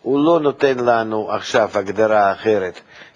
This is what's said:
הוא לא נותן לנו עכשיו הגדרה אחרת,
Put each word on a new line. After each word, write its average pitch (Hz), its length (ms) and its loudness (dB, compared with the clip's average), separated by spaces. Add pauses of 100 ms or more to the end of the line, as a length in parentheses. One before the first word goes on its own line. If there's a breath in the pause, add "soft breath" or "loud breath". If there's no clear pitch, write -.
הוא 143 240 0
לא 165 140 4
נותן 135 400 0
לנו 110 520 0
עכשיו 107 420 0
הגדרה 101 580 0
אחרת, 95 480 -2 (360 loud breath)